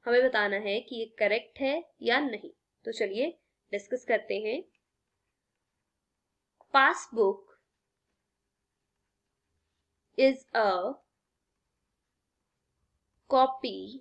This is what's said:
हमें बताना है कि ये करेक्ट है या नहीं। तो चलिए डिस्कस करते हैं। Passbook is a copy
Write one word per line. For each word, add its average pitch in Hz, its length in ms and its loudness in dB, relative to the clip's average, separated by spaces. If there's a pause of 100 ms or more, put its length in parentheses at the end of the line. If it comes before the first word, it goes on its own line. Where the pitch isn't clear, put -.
हमें 240 180 4
बताना 208 320 0
है 208 240 -4
कि 247 160 -14
ये 226 80 -6 (140)
करेक्ट 220 420 -2
है 285 300 -4 (120)
या 233 180 0
नहीं। 233 300 -8 (340)
तो 226 80 -8
चलिए 226 380 -4 (420)
डिस्कस 202 360 -8
करते 208 320 -2
हैं। 220 180 -4 (2250)
Passbook 226 800 2 (2500)
is 269 260 4 (120)
a 214 140 2 (2500)
copy 262 500 2 (200)